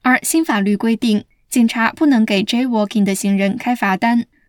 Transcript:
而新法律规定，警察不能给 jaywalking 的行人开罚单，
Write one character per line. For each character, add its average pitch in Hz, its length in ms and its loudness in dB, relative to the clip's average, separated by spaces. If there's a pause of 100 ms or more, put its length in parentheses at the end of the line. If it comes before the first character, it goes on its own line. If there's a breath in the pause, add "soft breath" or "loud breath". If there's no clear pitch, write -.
而 254 200 2
新 320 220 0
法 220 160 -2
律 202 160 0
规 226 180 0
定， 220 300 -2 (240)
警 233 180 2
察 226 240 -2
不 - 160 -2
能 240 180 4
给 202 180 0
jaywalking 226 600 -2
的 196 120 0
行 196 220 0
人 196 200 -2
开 247 180 -4
罚 196 220 -2
单， 233 300 0 (220)